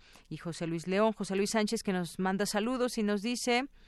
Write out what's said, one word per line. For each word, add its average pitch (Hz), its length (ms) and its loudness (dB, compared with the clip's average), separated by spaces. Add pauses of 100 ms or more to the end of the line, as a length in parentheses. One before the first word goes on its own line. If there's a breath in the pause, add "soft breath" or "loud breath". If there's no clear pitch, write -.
(300 soft breath)
y 156 80 -8
José 170 280 -6
Luis 165 220 -2
León. 208 260 4
José 196 220 -4
Luis 202 160 0
Sánchez, 214 320 0
que 196 100 0
nos 180 240 -2
manda 190 300 0
saludos 240 500 0
y 226 60 2
nos 208 180 2
dice, 247 460 0 (200 loud breath)